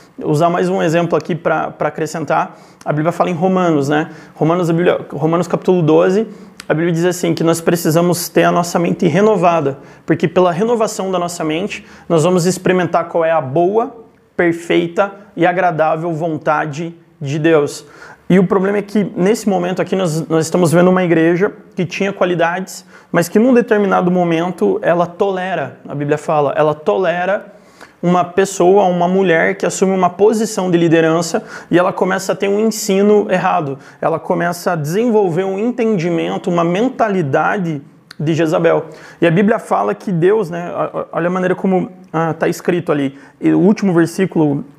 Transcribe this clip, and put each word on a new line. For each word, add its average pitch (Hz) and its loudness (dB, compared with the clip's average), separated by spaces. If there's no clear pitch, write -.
Usar 156 0
mais 175 0
um 190 -2
exemplo 170 0
aqui 170 -4
pra, 156 -2
pra 151 -4
acrescentar. 160 -4
A - -4
Bíblia 156 0
fala 175 0
em 185 -2
Romanos, 170 0
né? 151 0
Romanos, 165 0
a - 2
Bíblia, 165 0
Romanos 165 0
capítulo 185 0
doze, 185 4
a - -2
Bíblia 170 0
diz 165 0
assim: 175 0
que 160 -4
nós 165 2
precisamos 170 0
ter 170 4
a 175 2
nossa 175 0
mente 180 0
renovada, 170 2
porque 165 0
pela 180 2
renovação 208 -2
da 185 -2
nossa 175 -6
mente, 160 -6
nós 165 2
vamos 180 2
experimentar 180 0
qual 170 -2
é 160 2
a 160 2
boa, 175 -2
perfeita 175 0
e 165 2
agradável 170 0
vontade 156 -4
de 143 -4
Deus. 156 2
E 180 6
o 190 4
problema 202 0
é 196 -4
que, 202 -2
nesse 208 0
momento 180 -2
aqui, 165 -2
nós, 165 -2
nós 160 0
estamos 170 2
vendo 180 6
uma 185 2
igreja 175 2
que 185 -2
tinha 196 -4
qualidades, 180 -2
mas 175 0
que - 2
num 247 4
determinado 202 2
momento 180 0
ela 170 2
tolera, 180 -4
a 139 -10
Bíblia 147 -2
fala, 151 0
ela 151 2
tolera 185 -2
uma 175 2
pessoa, 185 2
uma 175 0
mulher 185 2
que 202 -6
assume 185 0
uma 185 2
posição 202 0
de 170 2
liderança 165 2
e 160 4
ela 185 2
começa 190 -2
a - 0
ter 196 -4
um 202 0
ensino 208 2
errado. 175 -2
Ela 160 0
começa 175 -2
a 175 -2
desenvolver 190 0
um 190 -4
entendimento, 190 -2
uma 170 0
mentalidade 175 -2
de 160 -2
Jezabel. 160 2
E 170 4
a 170 4
Bíblia 202 2
fala 202 -2
que 208 -10
Deus, 185 2
né, 170 -8
o-, 156 -6
o-, 151 -8
olha 165 -2
a 175 0
maneira 185 -2
como, 185 -2
ah, 160 -2
tá 160 -2
escrito 170 -2
ali, 139 -2
e 160 2
o 156 4
último 196 2
versículo, 160 0